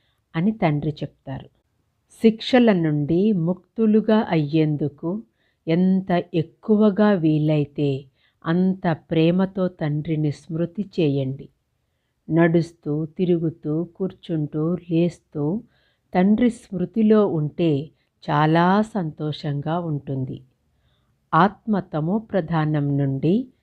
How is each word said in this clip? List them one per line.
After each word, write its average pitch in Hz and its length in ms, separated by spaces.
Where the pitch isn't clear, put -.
అని 175 160
తండ్రి 156 400
చెప్తారు. - 580
శిక్షల 226 600
నుండి 165 580
ముక్తులుగా 214 1000
అయ్యేందుకు 156 920
ఎంత 185 560
ఎక్కువగా 208 800
వీలైతే 151 920
అంత 185 460
ప్రేమతో 180 760
తండ్రిని 151 640
స్మృతి 170 580
చేయండి. 139 500
నడుస్తూ, 160 760
తిరుగుతూ, 165 800
కూర్చుంటూ, 165 920
లేస్తూ 165 880
తండ్రి 214 340
స్మృతిలో 214 800
ఉంటే 151 600
చాలా 165 520
సంతోషంగా 156 1000
ఉంటుంది. 135 640
ఆత్మ 196 460
తమో 165 380
ప్రధానం 156 800
నుండి 143 500